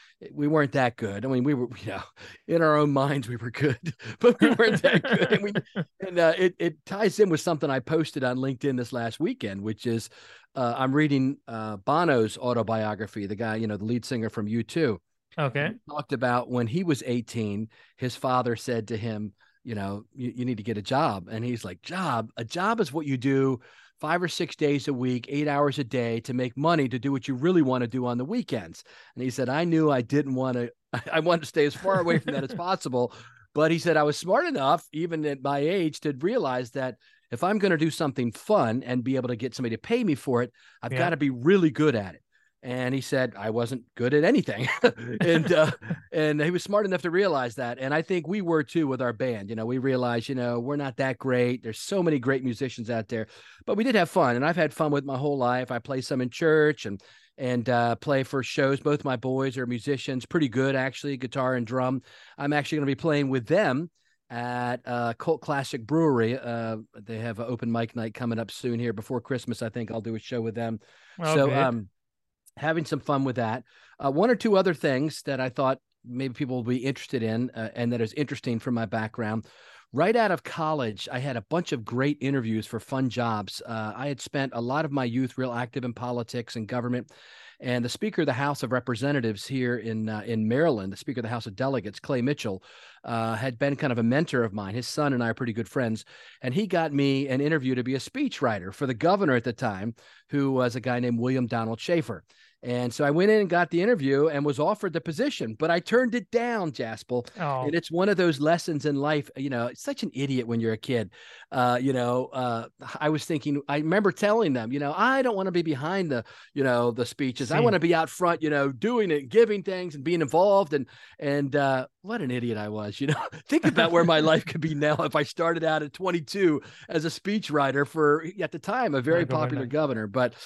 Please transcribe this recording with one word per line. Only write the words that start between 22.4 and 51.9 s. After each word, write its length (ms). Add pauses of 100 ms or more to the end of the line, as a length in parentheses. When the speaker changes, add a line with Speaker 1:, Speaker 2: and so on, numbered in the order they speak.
Speaker 1:
job 380
is 100
what 140
you 100
do 460 (400)
five 200
or 60
six 300
days 320
a 40
week, 360
eight 180
hours 320
a 60
day 360
to 120
make 240
money 320
to 100
do 140
what 160
you 60
really 260
wanna 260
do 200
on 100
the 80
weekends." 580 (320)
And 80
he 60
said, 180
"I 160
knew 260
I 120
didn't 340
wanna, 320 (240)
<laughs> 220
I 80
wanted 220
to 40
stay 180
as 100
far 260
away 180
from 140
that 100
as 100
Speaker 2:
<laughs> 140
Speaker 1:
possible." 460 (400)
But 180
he 80
said, 160
"I 80
was 140
smart 300
enough, 440
even 340
at 160
my 180
age, 420
to 180
realize 520
that 260 (340)
if 100
I'm 160
gonna 200
do 120
something 440
fun 500
and 180
be 140
able 140
to 80
get 180
somebody 220
to 40
pay 220
me 120
for 280
it, 80 (300)
I've 100
Speaker 2:
Yeah. 80
Speaker 1:
gotta 160
be 140
really 420
good 240
at 200
it." 60 (420)
And 300
he 80
said, 340
"I 140
wasn't 360 (100)
good 180
at 100
anything." 440 (160)
<laughs> 380
And, 300
uh, 200 (200)
Speaker 2:
<laughs> 220
Speaker 1:
and 260
he 120
was 120
smart 220
enough 160
to 80
realize 460
that. 240
And 140
I 100
think 240
we 140
were 220
too 240
with 140
our 120
band. 360
You 60
know, 100
we 140
realized, 500
you 60
know, 240
we're 160
not 220
that 200
great. 460
There's 160
so 240